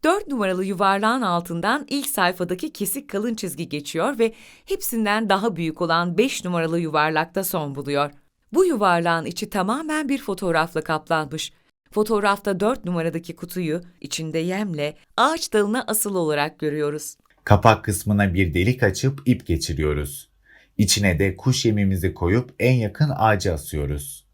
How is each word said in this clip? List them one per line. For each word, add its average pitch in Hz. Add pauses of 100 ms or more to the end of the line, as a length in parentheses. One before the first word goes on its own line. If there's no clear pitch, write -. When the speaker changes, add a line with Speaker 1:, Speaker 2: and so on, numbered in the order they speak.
Speaker 1:
Dört 370
numaralı 196
yuvarlağın 202
altından 175
ilk 277
sayfadaki 180
kesik 277
kalın 220
çizgi 165
geçiyor 170
ve 226 (320)
hepsinden 226
daha 196
büyük 160
olan 170
beş 254
numaralı 170
yuvarlakta 160
son 151
buluyor. 143 (420)
Bu 349
yuvarlağın 175
içi 185
tamamen 285
bir 269
fotoğrafla 170
kaplanmış. 156 (380)
Fotoğrafta 202
dört 220
numaradaki 165
kutuyu 175 (200)
içinde 160
yemle 170 (200)
ağaç 294
dalına 214
asılı 202
olarak 151
görüyoruz. 151 (280)
Speaker 2:
Kapak 104
kısmına 101
bir 90
delik 104
açıp -
ip 123
geçiriyoruz. 76 (500)
İçine 98
de 95
kuş -
yemimizi 95
koyup 101
en 123
yakın 127
ağaca 101
asıyoruz. 73